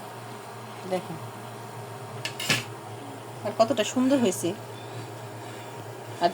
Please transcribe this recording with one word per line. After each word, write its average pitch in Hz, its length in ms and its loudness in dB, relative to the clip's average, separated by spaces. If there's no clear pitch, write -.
দেখেন, 180 240 0
আর 214 160 0
কতটা 226 320 6
সুন্দর 262 320 8
হয়েছে, 180 240 4
আর 175 120 8